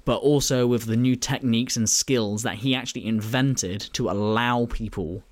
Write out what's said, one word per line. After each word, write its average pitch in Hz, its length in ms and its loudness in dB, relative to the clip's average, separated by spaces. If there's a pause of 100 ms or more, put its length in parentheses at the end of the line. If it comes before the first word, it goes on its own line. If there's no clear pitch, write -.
but 120 140 0
also 135 500 2
with 117 180 2
the 110 120 0
new 127 180 4
techniques 123 640 0
and 110 120 0
skills 110 540 0
that 107 120 -4
he 127 200 0
actually 123 300 -6
invented 110 720 0 (140)
to 113 160 -2
allow 113 560 2
people 101 680 -6